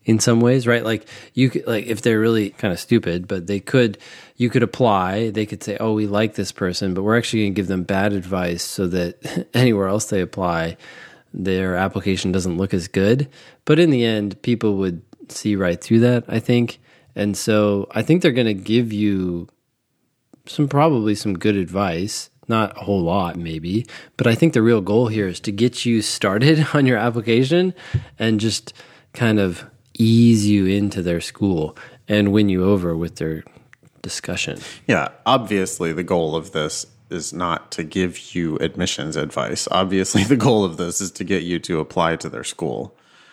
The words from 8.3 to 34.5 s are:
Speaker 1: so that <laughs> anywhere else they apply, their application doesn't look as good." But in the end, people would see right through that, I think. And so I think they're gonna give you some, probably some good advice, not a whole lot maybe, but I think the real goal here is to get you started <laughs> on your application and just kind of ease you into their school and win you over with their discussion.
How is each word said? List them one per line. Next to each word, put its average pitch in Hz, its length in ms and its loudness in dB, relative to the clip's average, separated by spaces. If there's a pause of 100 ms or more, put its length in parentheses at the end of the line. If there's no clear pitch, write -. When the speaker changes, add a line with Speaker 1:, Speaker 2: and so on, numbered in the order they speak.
Speaker 1:
so - 260 -4
that - 600 -6
<laughs> - 40 -8
anywhere 113 340 2
else 104 180 -2
they 98 140 0
apply, 85 560 -2 (560)
their 92 440 -2
application 95 560 -2
doesn't 90 240 -2
look 95 180 -2
as 85 140 -4
good." 120 400 2 (360)
But 151 140 4
in 170 120 6
the 120 140 2
end, 104 380 -2
people 107 360 0
would 90 240 -2 (260)
see - 260 -2
right 90 260 0
through 113 200 4
that, 123 280 4
I 110 120 -2
think. 120 400 0 (340)
And 101 220 -2
so 104 560 2
I - 100 -2
think 175 200 4
they're 156 100 4
gonna 117 220 2
give 110 380 0
you 92 560 -2 (960)
some, 147 220 -2
probably 135 460 2
some 98 240 -4
good 104 180 2
advice, 92 760 -4 (180)
not 113 280 0
a - 40 -14
whole 95 220 0
lot 87 340 0
maybe, 85 500 -4 (300)
but - 100 -2
I 113 80 6
think 156 200 2
the 113 80 4
real 117 180 4
goal 107 280 2
here 107 200 -2
is 87 120 -8
to 107 120 -6
get 120 320 -2
you 117 180 2
started 135 680 2
<laughs> - 40 0
on 143 120 4
your 123 100 4
application 120 800 0 (440)
and 110 220 2
just 107 320 -4 (400)
kind 110 260 2
of 92 260 -2 (300)
ease 113 540 6
you 101 180 4
into 101 360 0
their 85 180 -2
school 87 560 -2 (320)
and 104 240 4
win 104 160 4
you 92 160 2
over 90 320 2
with 82 200 -6
their 80 280 -6 (580)
discussion. - 560 -8 (300)